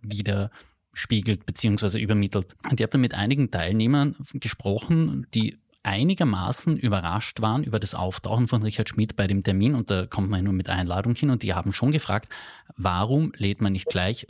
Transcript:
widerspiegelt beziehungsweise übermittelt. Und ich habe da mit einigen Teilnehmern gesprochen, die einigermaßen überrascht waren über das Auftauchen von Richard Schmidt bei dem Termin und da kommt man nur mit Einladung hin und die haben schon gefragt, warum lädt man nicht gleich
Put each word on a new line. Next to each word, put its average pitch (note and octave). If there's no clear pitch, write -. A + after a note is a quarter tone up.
widerspiegelt G#2
beziehungsweise G#2
übermittelt. G2+
Und A#2+
ich A2+
habe -
da C#3
mit B2
einigen B2+
Teilnehmern A2
gesprochen, C3+
die A2
einigermaßen A2
überrascht G2
waren A2+
über A2
das G#2
Auftauchen G2
von A#2
Richard G#2+
Schmidt -
bei G2
dem G2
Termin G#2
und A#2
da F#2
kommt F#2+
man F#2
nur G2
mit F#2
Einladung F#2
hin C#3+
und A#2+
die G2
haben F2
schon C#3
gefragt, A2
warum G#2+
lädt G2+
man G2
nicht F#2+
gleich F#2+